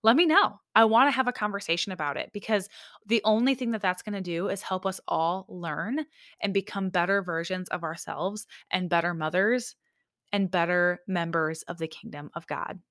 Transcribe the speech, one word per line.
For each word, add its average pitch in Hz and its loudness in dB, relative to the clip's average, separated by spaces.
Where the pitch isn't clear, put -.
Let 226 6
me 349 6
know. 339 4
I 226 8
wanna 226 6
have 240 0
a 247 -2
conversation 196 -4
about 156 -4
it - -6
because 202 -2
the 208 2
only 226 4
thing 240 -2
that 220 -4
that's - -2
gonna 208 -6
do 175 -2
is 165 -2
help 185 -4
us 190 -4
all 170 0
learn 180 -4
and 196 -2
become 190 -2
better 196 2
versions 175 -4
of 165 -4
ourselves 165 -4
and 185 -2
better 170 2
mothers 185 0
and 196 0
better 175 2
members 165 -2
of 170 -10
the 160 -4
kingdom 147 -12
of 165 -10
God. - -6